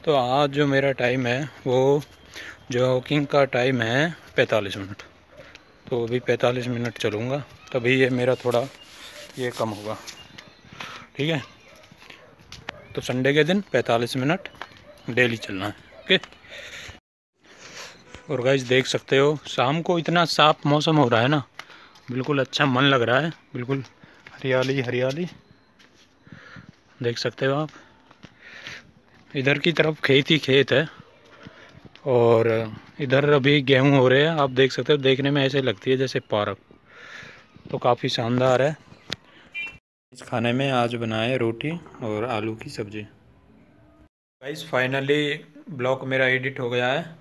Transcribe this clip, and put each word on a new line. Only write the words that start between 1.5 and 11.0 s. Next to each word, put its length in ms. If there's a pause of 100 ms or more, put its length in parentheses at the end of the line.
वो 360 (680)
jogging 560
का 200
time 360
है 320 (220)
पैंतालीस 400
मिनट, 260 (840)
तो 180
अभी 160
पैंतालीस 480
मिनट 300
चलूँगा, 460 (280)
तभी 280
ये 100
मेरा 260
थोड़ा 300 (720)
ये 120
कम 200
होगा, 280 (1160)